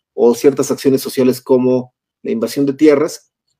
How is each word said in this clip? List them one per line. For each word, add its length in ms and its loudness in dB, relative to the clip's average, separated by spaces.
o 200 2
ciertas 380 0
acciones 300 0
sociales 400 -2
como 520 0
la 80 -6
invasión 340 -4
de 80 -2
tierras, 580 0